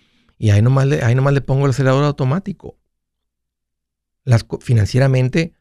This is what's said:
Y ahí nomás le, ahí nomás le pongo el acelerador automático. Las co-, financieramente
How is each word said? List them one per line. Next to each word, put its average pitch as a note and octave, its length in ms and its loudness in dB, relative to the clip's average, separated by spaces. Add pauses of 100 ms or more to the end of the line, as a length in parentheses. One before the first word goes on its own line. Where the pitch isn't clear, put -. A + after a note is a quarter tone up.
(380)
Y A2 120 0
ahí G2+ 120 4
nomás C3+ 260 2
le, C#3+ 160 -2
ahí A#2 120 0
nomás C3+ 180 0
le C3+ 80 0
pongo C3+ 240 -2
el C#3+ 40 0
acelerador C3 340 0
automático. D3 760 -4 (1500)
Las A#2+ 180 2
co-, - 160 -10
financieramente B2+ 1000 0